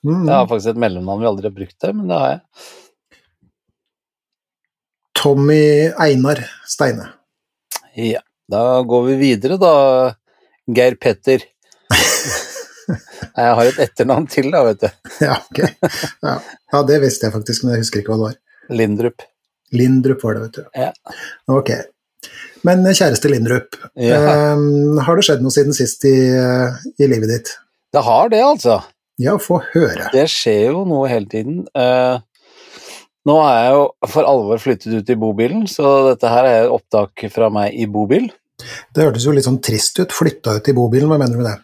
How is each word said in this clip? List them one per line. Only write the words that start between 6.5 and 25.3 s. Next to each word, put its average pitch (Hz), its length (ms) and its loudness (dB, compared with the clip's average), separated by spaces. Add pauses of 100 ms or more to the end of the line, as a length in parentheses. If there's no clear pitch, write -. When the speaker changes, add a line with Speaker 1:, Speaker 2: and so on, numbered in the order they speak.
Speaker 1:
Steine. 113 420 -4 (840)
Speaker 2:
Ja, 113 260 -4 (280)
da 127 340 0
går 123 240 0
vi 135 100 0
videre 131 420 0
da, 180 140 6 (960)
Geir 123 280 2
Petter. 131 440 0 (500)
Speaker 1:
<laughs> - 960 -4
Speaker 2:
Nei, - 560 -8
jeg 120 160 4
har 120 120 4
et - 120 -6
etternavn 131 460 0
til 139 240 -2
da, 165 100 2
vet 113 220 0
du. 101 60 -2 (340)
Speaker 1:
Ja, 139 160 -2
ok. - 220 -6 (600)
Ja. 135 140 -4 (360)
Ja, 143 120 2
det 143 180 2
visste 120 260 -2
jeg 107 60 -6
faktisk, 110 300 -6
men 120 120 -2
jeg 113 80 -4
husker 104 180 -6
ikke 107 120 -6
hva 110 60 -2
det 110 80 -2
var. 110 80 -10 (400)
Speaker 2:
Lindrup. 110 480 -2 (480)
Speaker 1:
Lindrup 127 520 2
var 107 120 -2
det, 110 80 -8
vet - 160 -14
du. - 140 -20
Speaker 2:
Ja. 127 160 -6 (580)
Speaker 1:
Ok. 135 240 0 (920)
Men, 180 220 4
eh, 190 120 4
kjæreste 143 340 2
Lindrup, 120 460 -2 (160)
Speaker 2:
Ja. 123 280 0 (320)
Speaker 1:
ehm, 147 460 2
har 165 180 2
det 202 100 2
skjedd 135 180 0